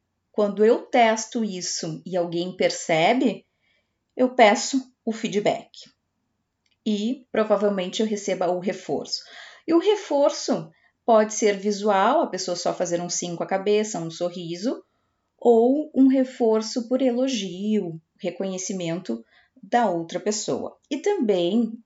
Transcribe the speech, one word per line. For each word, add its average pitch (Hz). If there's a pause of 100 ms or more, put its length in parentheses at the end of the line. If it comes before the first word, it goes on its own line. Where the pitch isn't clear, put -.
(320)
quando 208
eu 254
testo 226
isso 170
e 180
alguém 175
percebe, 185 (720)
eu 254
peço 247 (240)
o 220
feedback. - (960)
E 214
provavelmente 202
eu 220
receba 185
o 180
reforço. - (420)
E 320
o 339
reforço 294 (360)
pode 214
ser 202
visual, 208
a 277
pessoa 180
só 170
fazer 175
um 175
sim 175
com 170
a 165
cabeça, 208
um 165
sorriso, 175 (540)
ou 247
um 269
reforço 240
por 254
elogio, 208 (200)
reconhecimento 185 (400)
da 226
outra 170
pessoa. - (140)
E 269
também 220 (140)